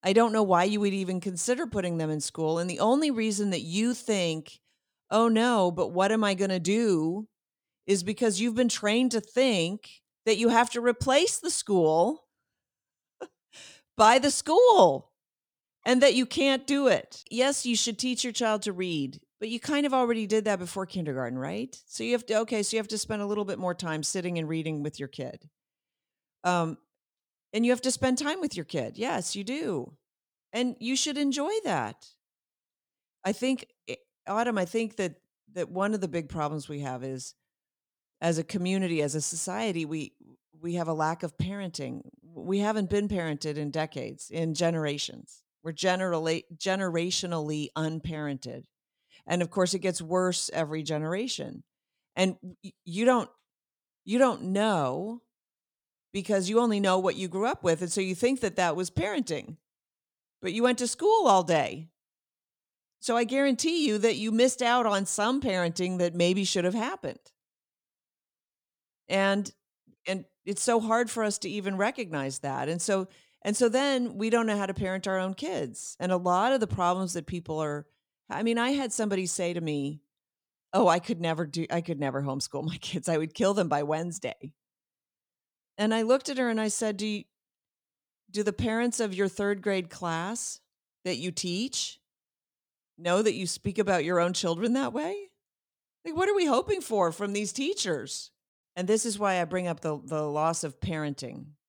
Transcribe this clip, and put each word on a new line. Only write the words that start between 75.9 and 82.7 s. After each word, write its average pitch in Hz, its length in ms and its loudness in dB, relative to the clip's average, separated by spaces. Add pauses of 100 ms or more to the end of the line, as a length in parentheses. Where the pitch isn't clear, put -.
And 180 140 -2
a 180 40 2
lot 180 360 2
of 269 80 2
the 185 60 0
problems 180 480 0
that 165 120 -6
people 165 320 -6
are, 147 280 -4 (440)
I - 120 -4
mean, 233 140 2
I 240 140 0
had 269 220 -2
somebody 202 340 -2
say 175 260 -2
to 175 80 -4
me, 147 400 -4 (720)
"Oh, 185 160 6
I 170 120 4
could 170 200 -6
never 165 240 0
do, 160 260 -4
I 170 100 0
could 165 180 -6
never 139 240 -2
homeschool 139 420 -6
my 147 140 -6